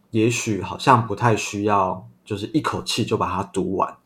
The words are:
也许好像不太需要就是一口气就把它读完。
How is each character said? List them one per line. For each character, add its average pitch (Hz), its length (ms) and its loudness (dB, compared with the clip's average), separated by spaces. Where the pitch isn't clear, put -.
也 110 180 4
许 110 320 -2
好 92 160 -8
像 120 300 4
不 104 100 -6
太 120 180 2
需 101 280 -4
要 98 440 0
就 104 140 -8
是 104 160 -6
一 151 80 2
口 92 220 -4
气 - 240 -2
就 110 100 -2
把 92 140 0
它 92 120 -2
读 92 340 -2
完。 - 300 -2